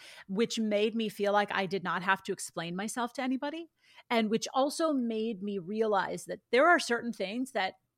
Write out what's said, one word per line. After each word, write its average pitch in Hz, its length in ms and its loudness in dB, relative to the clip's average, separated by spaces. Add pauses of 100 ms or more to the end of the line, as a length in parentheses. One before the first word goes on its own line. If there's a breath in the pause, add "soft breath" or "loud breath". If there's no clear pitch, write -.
(280 loud breath)
which 226 320 0
made 214 360 0
me 226 140 0
feel 202 240 -2
like 208 200 2
I 190 140 0
did 165 160 -4
not 175 200 -2
have 190 200 2
to 190 100 -4
explain 170 420 -8
myself 220 380 -6
to 269 80 -8
anybody, 285 480 -4 (400 soft breath)
and 226 200 2
which 220 240 0
also 294 380 2
made 226 520 -2
me 202 160 -4
realize 190 680 0
that - 140 -8 (120)
there 269 160 8
are 339 120 8
certain 233 340 -2
things 226 380 -6
that, 190 240 -2 (220)